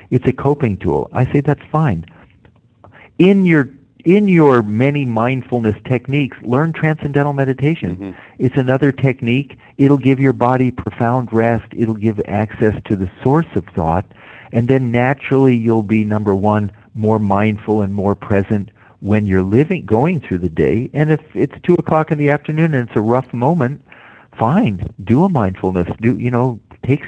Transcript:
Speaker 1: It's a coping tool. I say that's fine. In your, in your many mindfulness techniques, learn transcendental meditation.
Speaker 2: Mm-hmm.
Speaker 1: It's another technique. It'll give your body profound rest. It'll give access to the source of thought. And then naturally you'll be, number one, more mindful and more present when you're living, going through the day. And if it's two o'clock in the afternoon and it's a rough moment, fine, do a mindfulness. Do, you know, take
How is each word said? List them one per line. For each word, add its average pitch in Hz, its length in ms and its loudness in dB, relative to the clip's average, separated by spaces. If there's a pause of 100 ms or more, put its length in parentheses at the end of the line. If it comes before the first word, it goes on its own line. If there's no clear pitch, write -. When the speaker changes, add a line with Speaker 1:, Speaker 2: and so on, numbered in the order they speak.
(100)
Speaker 1:
It's 127 160 0
a 127 60 2
coping 139 440 -2
tool. 73 360 -4
I 127 200 -2
say 147 80 2
that's 139 300 -2
fine. 120 340 -2 (1120)
In 190 280 6
your, 151 240 4 (340)
in 208 220 4
your 151 380 6
many 131 400 0
mindfulness 120 800 -2
techniques, 131 580 -2
learn 147 300 0
transcendental 147 600 -2
meditation. 135 640 -2
Speaker 2:
Mm-hmm. 95 240 -12 (180)
Speaker 1:
It's 127 180 0
another 131 340 2
technique. 131 640 -2 (220)
It'll 139 180 4
give 135 220 2
your 135 140 4
body 123 400 0
profound 120 600 -4
rest. 113 380 0
It'll 110 240 -2
give 107 320 -2
access 107 480 -2 (120)
to 107 100 -2
the 92 120 -4 (140)
source 156 320 2
of 92 140 -4
thought. 85 360 -2 (480)
And 117 140 0
then 131 240 0
naturally 131 640 2
you'll 113 300 0
be, 107 200 0
number 104 300 0
one, 104 380 0 (220)
more 110 260 0
mindful 107 640 0
and 98 120 -4
more 101 220 -2
present 98 560 -2 (280)
when 104 260 0
you're 95 160 2
living, 135 440 0
going 131 340 0
through - 180 -4
the 87 100 -4
day. 80 440 -2
And 151 200 0
if 147 80 0 (140)
it's - 280 -4
two 180 120 2
o'clock 160 360 0
in 156 80 -2
the 143 120 2
afternoon 156 440 0
and 120 140 -2
it's - 80 -6
a 117 40 0
rough 120 320 0
moment, 131 520 -2 (520)
fine, 123 560 0 (120)
do 123 200 2
a 202 40 4
mindfulness. 95 600 -2 (120)
Do, 117 180 0
you 120 120 -4
know, 123 300 -2 (220)
take 139 260 -2